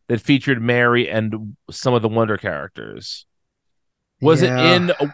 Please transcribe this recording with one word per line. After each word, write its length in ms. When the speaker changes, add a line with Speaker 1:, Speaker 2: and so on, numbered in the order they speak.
Speaker 1:
that 120
featured 400
Mary 480
and 480
some 240
of 80
the 60
Wonder 280
characters. 920
Was 220
Speaker 2:
Yeah. 160
Speaker 1:
it 420
in, 140